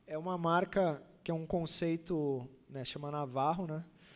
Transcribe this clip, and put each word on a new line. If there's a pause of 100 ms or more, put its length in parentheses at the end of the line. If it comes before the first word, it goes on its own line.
é
uma
marca (220)
que
é
um
conceito, (200)
né,
chama
Navarro,
né? (320)